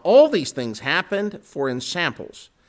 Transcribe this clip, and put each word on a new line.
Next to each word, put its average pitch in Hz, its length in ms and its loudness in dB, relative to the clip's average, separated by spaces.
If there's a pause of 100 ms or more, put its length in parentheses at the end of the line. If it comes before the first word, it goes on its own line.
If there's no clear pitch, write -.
all 262 260 8
these 170 220 -2
things 117 280 -8
happened 190 600 -4
for 135 280 -4
ensamples, 127 800 -6 (200)